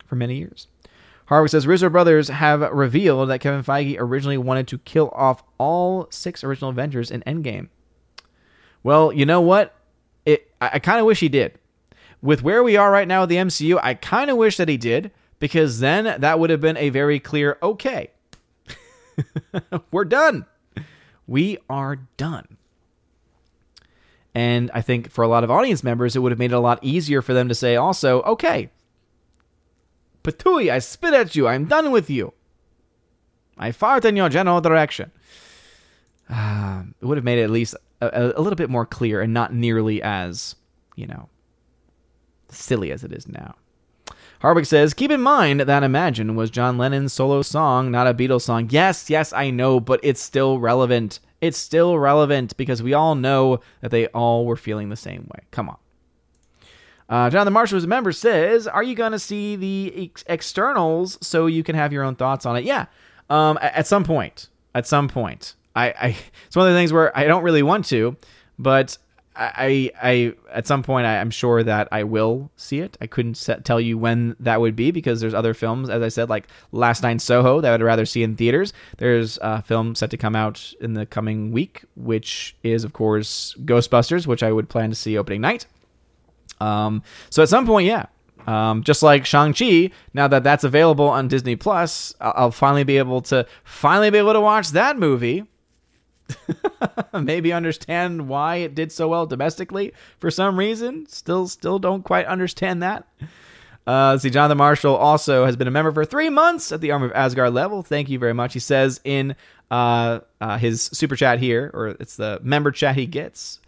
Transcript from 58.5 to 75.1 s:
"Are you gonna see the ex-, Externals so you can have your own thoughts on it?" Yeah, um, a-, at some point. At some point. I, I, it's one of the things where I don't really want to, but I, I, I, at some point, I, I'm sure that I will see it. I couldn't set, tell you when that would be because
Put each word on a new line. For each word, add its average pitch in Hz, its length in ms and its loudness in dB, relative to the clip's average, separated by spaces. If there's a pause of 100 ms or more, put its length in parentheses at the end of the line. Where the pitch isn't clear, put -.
"Are 208 160 -2
you 247 120 -6
gonna 220 240 -4
see 208 380 -6
the 196 360 -6 (120)
ex-, - 220 -18
Externals 185 960 -2
so 165 260 0
you 165 160 0
can 160 140 -4
have 147 160 -2
your 139 100 -4
own 131 140 -4
thoughts 131 300 -4
on 120 100 -2
it?" 123 80 -4
Yeah, 262 220 -2 (420)
um, 156 300 2
a-, - 180 -2
at - 100 0
some 202 180 2
point. 139 440 -4 (260)
At 123 120 -4
some 143 220 0
point. - 460 -8 (220)
I, 120 120 0
I, 120 280 -4 (300)
it's - 80 -20
one 185 140 6
of 180 40 6
the 175 60 4
things 170 140 2
where 160 260 4
I 143 60 2
don't 165 180 4
really 160 220 4
want 180 220 0
to, 120 300 -2 (440)
but 135 360 2 (380)
I, 131 560 -2 (100)
I, 123 100 2
I, 120 240 2 (180)
at 113 160 -6
some 139 160 0
point, 131 200 0
I, 110 140 0
I'm 113 140 -2
sure 117 320 2
that 107 260 0
I 107 140 -2
will 110 500 -2
see - 240 -8
it. 180 220 -10
I 117 80 -8
couldn't 117 260 -4
set, - 300 -6
tell 117 160 0
you 117 180 -2
when 117 400 0
that 117 220 0
would 113 160 0
be 135 160 0
because 131 280 -2